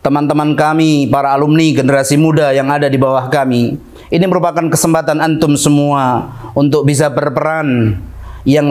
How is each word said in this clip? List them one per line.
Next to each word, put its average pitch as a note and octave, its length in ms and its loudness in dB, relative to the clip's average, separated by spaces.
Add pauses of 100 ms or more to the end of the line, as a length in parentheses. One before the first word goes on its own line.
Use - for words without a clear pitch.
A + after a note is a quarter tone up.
teman-teman D3 560 0
kami, D#3 480 2
para C#3 320 0
alumni D#3 320 2
generasi C3+ 480 0
muda D#3 320 2
yang C3+ 240 0
ada D3 160 0
di C3+ 80 0
bawah C3 320 0
kami, C3 480 0 (360)
ini F3 140 2
merupakan E3+ 400 -2
kesempatan D#3+ 560 0
antum D#3 320 0
semua C#3 760 0 (240)
untuk C#3+ 300 0
bisa D3 240 2
berperan C#3+ 920 -2 (460)
yang D3 280 2